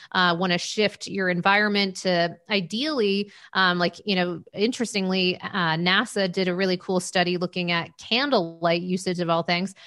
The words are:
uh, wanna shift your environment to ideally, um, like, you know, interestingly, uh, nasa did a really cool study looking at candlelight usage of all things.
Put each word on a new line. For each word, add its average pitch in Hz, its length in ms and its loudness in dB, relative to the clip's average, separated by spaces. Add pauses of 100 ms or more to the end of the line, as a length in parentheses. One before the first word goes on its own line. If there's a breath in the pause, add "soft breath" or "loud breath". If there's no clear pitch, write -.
(100)
uh, 180 260 4
wanna 180 220 0
shift - 480 -2
your 190 220 -2
environment 196 680 2
to 170 380 0 (280)
ideally, 208 680 -2 (220 loud breath)
um, 180 260 2
like, 175 280 0
you 196 100 0
know, 175 260 -2 (120)
interestingly, 190 880 0
uh, 170 340 -2
nasa 190 560 0
did 185 160 0
a 175 60 0
really 185 240 0
cool 185 200 -2
study 180 380 0
looking 175 340 -4
at 170 280 -2
candlelight 175 840 0
usage 180 400 -2
of 170 80 -2
all 170 140 2
things. 180 320 -2 (120 loud breath)